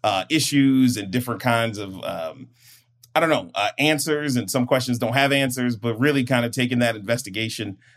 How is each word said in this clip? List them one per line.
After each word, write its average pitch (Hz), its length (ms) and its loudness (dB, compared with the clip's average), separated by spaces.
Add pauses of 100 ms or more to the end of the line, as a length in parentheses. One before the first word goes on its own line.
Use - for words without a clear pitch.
uh, 98 260 0
issues 135 640 4
and 101 140 -6
different 120 320 -4
kinds 117 360 2
of, 95 260 -10
um, 80 460 -8 (640)
I 156 40 2
don't 165 100 2
know, 101 260 0
uh, 101 220 0
answers. 147 580 2
And 101 140 -2
some 127 160 0
questions 123 320 0
don't 117 160 -2
have 139 180 4
answers, 127 440 0
but 110 220 -2
really 139 260 2
kind 120 220 2
of 113 60 -6
taking 123 280 0
that 117 160 2
investigation, 107 840 -6 (180)